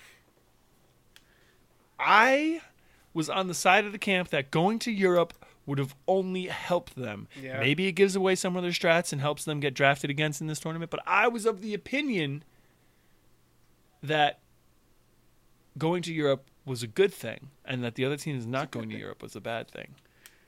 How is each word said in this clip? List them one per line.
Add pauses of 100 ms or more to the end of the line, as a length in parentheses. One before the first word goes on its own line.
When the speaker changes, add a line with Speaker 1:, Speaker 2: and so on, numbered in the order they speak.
(2000)
Speaker 1:
I (520)
was
on
the
side
of
the
camp
that
going
to
Europe (320)
would
have (120)
only
helped
them. (140)
Speaker 2:
Yeah.
Speaker 1:
Maybe
it
gives
away
some
of
their
strats
and
helps
them
get
drafted
against
in
this
tournament,
but
I
was
of
the
opinion (1600)
that (1400)
going
to
Europe (200)
was
a
good
thing (140)
and
that
the
other
team
is
not
Speaker 2:
It's
a
good
Speaker 1:
going
to
Speaker 2:
thing.
Speaker 1:
Europe
was
a
bad
thing. (520)